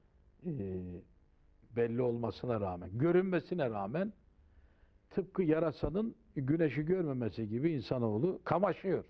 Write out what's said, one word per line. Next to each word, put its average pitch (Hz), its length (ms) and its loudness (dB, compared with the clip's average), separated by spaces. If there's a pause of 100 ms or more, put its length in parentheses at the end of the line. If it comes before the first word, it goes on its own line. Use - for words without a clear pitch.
(460)
e, 98 360 -6 (920)
belli 117 260 0
olmasına 117 580 0
rağmen, 90 380 -4
görünmesine 175 720 2
rağmen 120 420 -2 (1040)
tıpkı 190 280 -2
yarasanın 160 720 0 (220)
güneşi 151 480 2
görmemesi 131 640 0
gibi 131 240 0
insanoğlu 123 720 0
kamaşıyor. 170 640 0